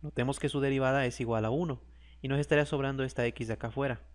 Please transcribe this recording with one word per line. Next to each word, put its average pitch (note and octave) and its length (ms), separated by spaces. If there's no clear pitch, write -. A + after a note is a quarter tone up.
notemos C#3 380
que D3 100
su C#3 120
derivada C3+ 440
es A#2+ 160
igual A2+ 240
a A2 60
uno D3 320
y C3+ 60
nos C#3 120
estaría D3 240
sobrando C#3 400
esta B2+ 220
x A#2 220
de A2+ 60
acá A#2 140
afuera. C3 320